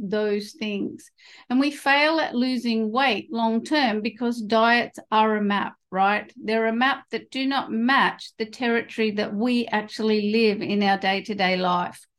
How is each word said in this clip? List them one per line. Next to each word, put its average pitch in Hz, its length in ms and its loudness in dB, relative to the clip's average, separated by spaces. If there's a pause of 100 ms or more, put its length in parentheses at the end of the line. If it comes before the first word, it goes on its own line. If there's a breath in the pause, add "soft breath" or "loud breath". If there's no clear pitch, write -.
those 208 520 -2
things. - 560 -6 (400 loud breath)
And 247 100 2
we 294 120 2
fail 294 480 2
at - 160 -2
losing 233 560 0
weight 240 400 0
long 226 320 0
term 240 380 0
because 240 400 -4
diets 226 580 2 (120)
are 220 260 4
a 214 40 -2
map, 202 340 -2 (160)
right? 196 440 0
They're 220 320 0
a 226 60 0
map 262 380 0
that 214 200 -8
do 262 140 -4
not 269 260 -2
match 233 640 2
the 220 100 -6
territory 226 640 -2
that 208 220 -4
we 240 340 0
actually 214 640 0
live 214 300 2
in 202 220 0
our 196 140 4
day-to-day 190 600 -2
life. 175 480 -2 (140)